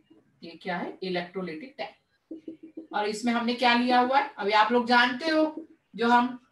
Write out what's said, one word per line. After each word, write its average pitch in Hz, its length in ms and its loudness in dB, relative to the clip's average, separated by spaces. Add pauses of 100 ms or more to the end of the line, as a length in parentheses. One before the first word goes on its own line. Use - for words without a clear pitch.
(440)
ये 165 80 -16
क्या 175 260 -8
है? 254 260 -8
electrolytic 180 720 -8
टैंक। - 180 -12 (1000)
और 208 140 -2
इसमें 233 260 -2
हमने 233 200 -2
क्या 240 200 2
लिया 247 260 2
हुआ 262 200 2
है? - 180 -2
अभी 190 140 -4
आप 214 200 4
लोग 240 160 2
जानते 247 380 2
हो, 311 420 0 (280)
जो 226 140 0
हम 240 420 2